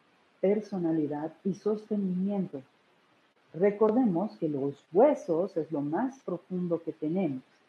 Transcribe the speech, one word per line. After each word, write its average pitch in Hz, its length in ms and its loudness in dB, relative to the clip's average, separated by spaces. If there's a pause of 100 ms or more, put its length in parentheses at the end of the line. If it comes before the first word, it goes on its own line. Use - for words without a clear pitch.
(400)
personalidad 165 960 0 (100)
y 196 100 -2
sostenimiento. 196 1080 -2 (920)
Recordemos 208 840 2
que 160 120 -2
los 139 420 -4
huesos 196 640 4
es 160 160 -4
lo 156 80 -2
más 175 460 -2
profundo 175 580 -4
que 156 80 -6
tenemos, 156 500 -2 (280)